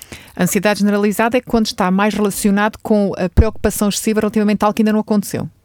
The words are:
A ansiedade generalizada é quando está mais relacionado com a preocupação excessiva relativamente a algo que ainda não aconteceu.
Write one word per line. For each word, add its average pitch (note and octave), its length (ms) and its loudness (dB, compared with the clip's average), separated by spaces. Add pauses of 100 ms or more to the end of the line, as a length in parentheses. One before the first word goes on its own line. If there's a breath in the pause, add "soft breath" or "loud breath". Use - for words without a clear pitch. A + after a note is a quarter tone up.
(360 loud breath)
A F#3 80 0
ansiedade G3+ 360 0
generalizada G#3 560 0
é B3 40 2
quando A3 260 0
está F#3 240 -2
mais G3+ 240 2
relacionado G#3 680 0
com G#3 340 2
a F3+ 120 -2
preocupação - 600 0
excessiva G#3+ 320 0
relativamente G#3 440 0
a - 20 2
algo G#3+ 100 0
que A3+ 60 2
ainda G#3+ 100 2
não G#3+ 80 2
aconteceu. G3+ 480 -2 (160)